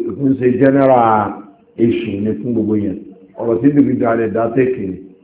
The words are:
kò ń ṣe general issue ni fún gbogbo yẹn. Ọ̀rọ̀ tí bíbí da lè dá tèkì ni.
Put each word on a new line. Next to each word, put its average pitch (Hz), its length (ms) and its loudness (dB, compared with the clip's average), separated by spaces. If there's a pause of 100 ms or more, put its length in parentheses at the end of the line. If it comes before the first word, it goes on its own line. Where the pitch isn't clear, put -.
kò 135 200 -6
ń 135 120 2
ṣe 127 160 -2
general 123 840 4 (400)
issue 110 480 -2
ni 110 120 -2
fún 123 200 -6
gbogbo 107 220 -2
yẹn. 104 220 -4 (340)
Ọ̀rọ̀ 117 260 -2
tí 139 120 0
bíbí 135 260 2
da 113 200 0
lè 113 140 -2
dá 113 200 -2
tèkì 127 380 0
ni. 90 100 -8 (260)